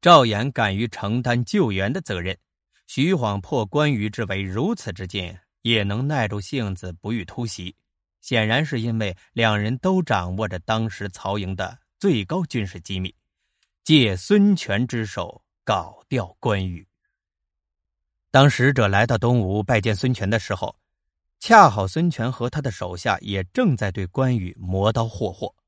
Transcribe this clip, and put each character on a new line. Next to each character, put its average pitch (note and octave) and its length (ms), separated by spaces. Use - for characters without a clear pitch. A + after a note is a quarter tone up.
赵 D#3+ 240
岩 A2 240
敢 G#2 260
于 A#2 120
承 A2 340
担 A#2+ 220
救 E3 260
援 G2 200
的 C3 100
责 F#2 200
任， F#2 160
徐 D#3+ 260
晃 G#2+ 260
破 A#2+ 240
关 D3 260
羽 G#2+ 200
之 A2+ 140
围 G2 180
如 A2 320
此 A#2 180
之 F#2 140
近， F2+ 260
也 A2+ 220
能 G#2+ 240
耐 C#3 180
住 G#2 140
性 G#2 340
子 F2+ 200
不 G2+ 180
予 A2 120
突 A#2+ 220
袭， F2+ 260
显 A2+ 240
然 B2 220
是 C#3 140
因 A2+ 180
为 G2+ 180
两 A2+ 240
人 G#2+ 220
都 F#3 240
掌 F#2 320
握 G#2 140
着 F#2 100
当 A2 320
时 G2+ 200
曹 G2+ 280
营 F#2+ 160
的 F2+ 240
最 C3+ 240
高 F3+ 220
军 A2 200
事 F2+ 140
机 F#2+ 180
密， F#2 160
借 B2 320
孙 G3+ 400
权 A2 280
之 A2+ 220
手 F#2 340
搞 F#2 460
掉 G2+ 320
关 G2 280
羽。 F2 160
当 C#3 180
使 B2+ 220
者 B2 160
来 G2+ 180
到 A#2+ 100
东 A#2 220
吴 G2+ 240
拜 A2+ 180
见 G#2+ 140
孙 B2+ 180
权 G#2+ 160
的 A2 80
时 G#2 160
候， - 240
恰 G#3 320
好 G2 160
孙 E3 240
权 B2 220
和 A#2+ 180
他 D3+ 100
的 B2+ 120
手 F2+ 240
下 G2+ 240
也 G2 240
正 G#3 220
在 G2+ 160
对 G2 160
关 B2+ 280
羽 F2+ 220
磨 F#2+ 340
刀 A2+ 140
霍 A2 260
霍。 - 220